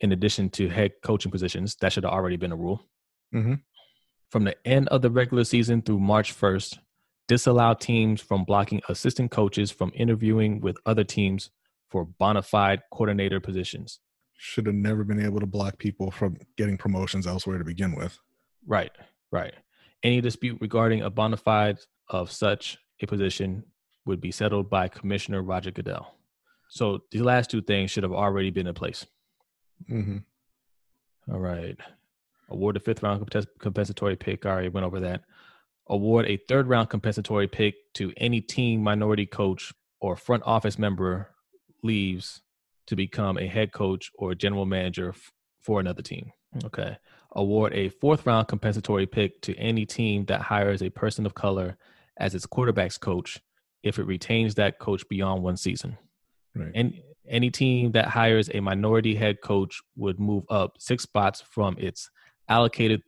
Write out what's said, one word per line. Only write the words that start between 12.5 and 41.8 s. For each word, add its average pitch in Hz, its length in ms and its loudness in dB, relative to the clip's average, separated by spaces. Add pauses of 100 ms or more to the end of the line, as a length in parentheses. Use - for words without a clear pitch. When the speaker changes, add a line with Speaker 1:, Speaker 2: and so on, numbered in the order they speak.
Speaker 1:
coordinator 101 500 0
positions. 95 600 -8 (440)
Speaker 2:
Should - 220 -4
have 104 80 0
never 107 300 0
been 104 200 0
able 104 140 0
to 101 80 -2
block 98 320 -4
people 95 320 -4
from 92 260 -2 (200)
getting 104 200 0
promotions 95 520 -2
elsewhere 92 300 -4
to 85 60 -4
begin 85 300 -2
with. - 240 -8 (480)
Speaker 1:
Right, 101 240 0 (400)
right. - 240 -4 (480)
Any 120 180 4
dispute 120 400 -4
regarding 113 420 2
a 101 80 -4
bona 110 260 0
fide 104 420 2 (300)
of 90 240 -4
such - 440 -2 (240)
a 104 60 -6
position 98 560 -2 (420)
would 95 160 -2
be 95 120 -6
settled 101 360 0
by 92 200 2
Commissioner 98 540 -4
Roger 92 280 -4
Goodell. - 460 -10 (520)
So 104 440 -2
these 107 100 0
last 123 300 4
two 110 100 -2
things 98 300 0
should 104 100 -2
have 92 100 -2
already 98 380 0
been 90 160 -2
in 87 80 -6
place. - 320 -10 (840)
Speaker 2:
Mm-hmm. 101 300 -4 (1120)
Speaker 1:
All 95 60 -4
right. 90 380 -6 (720)
Award 98 280 -2
a 101 40 -4
fifth - 220 -2
round 101 220 0
compens-, 104 220 -2 (140)
compensatory 101 560 -2
pick. - 280 -6
I 101 60 0
already 92 200 -2
went 92 160 -2
over 92 140 -4
that. 90 220 -4 (640)
Award 110 380 4
a 101 100 0 (120)
third 131 180 4
round 120 240 4
compensatory 104 560 0
pick 104 280 0 (200)
to - 220 -4
any 117 240 0
team 117 420 0
minority 104 440 2
coach - 460 -2 (280)
or 92 160 -2
front 120 300 0
office 110 320 2
member 95 500 -2 (560)